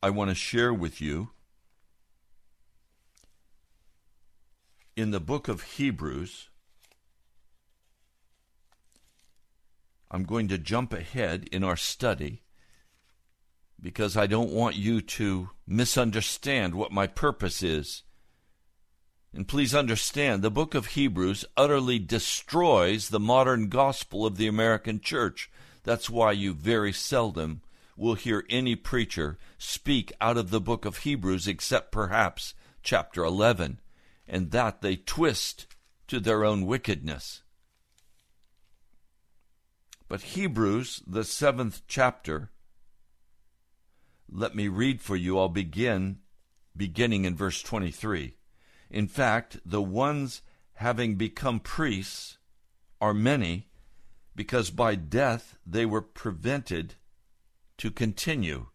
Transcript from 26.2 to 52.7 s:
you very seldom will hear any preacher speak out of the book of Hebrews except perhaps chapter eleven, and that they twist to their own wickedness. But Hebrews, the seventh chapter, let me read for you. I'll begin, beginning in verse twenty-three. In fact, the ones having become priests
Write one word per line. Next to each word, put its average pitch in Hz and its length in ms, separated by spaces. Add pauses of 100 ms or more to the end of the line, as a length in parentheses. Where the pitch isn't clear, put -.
you 98 220
very 101 400
seldom 82 680 (360)
will 113 160
hear 107 360
any 123 280
preacher 90 600 (200)
speak - 640
out 117 160
of 95 140
the 107 100
book 107 240
of 101 140
Hebrews 95 500
except - 420
perhaps 104 640 (280)
chapter 87 440
eleven, 90 560 (440)
and 90 260
that 117 300
they 95 140
twist - 720 (400)
to 127 140
their 107 240
own 104 200
wickedness. 95 760 (2750)
But - 140
Hebrews, 123 840
the 101 200
seventh 127 600
chapter, 120 640 (1800)
let 95 260
me 104 140
read 120 320
for 98 160
you. 90 200
I'll 95 120
begin, 95 680 (580)
beginning 101 480
in 90 100
verse 92 260
twenty-three. 92 760 (500)
In 104 200
fact, 120 580
the 104 160
ones 131 600 (300)
having 113 420
become 110 440
priests - 800 (640)